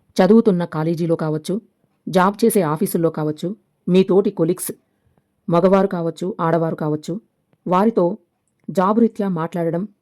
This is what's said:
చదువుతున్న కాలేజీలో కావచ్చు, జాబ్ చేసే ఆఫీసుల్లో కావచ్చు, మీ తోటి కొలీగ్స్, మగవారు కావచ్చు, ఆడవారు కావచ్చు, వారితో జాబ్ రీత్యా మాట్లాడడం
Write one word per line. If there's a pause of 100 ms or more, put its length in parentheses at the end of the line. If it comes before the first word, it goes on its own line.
చదువుతున్న
కాలేజీలో
కావచ్చు, (480)
జాబ్
చేసే
ఆఫీసుల్లో
కావచ్చు, (320)
మీ
తోటి
కొలీగ్స్, (800)
మగవారు
కావచ్చు,
ఆడవారు
కావచ్చు, (460)
వారితో (520)
జాబ్
రీత్యా
మాట్లాడడం (140)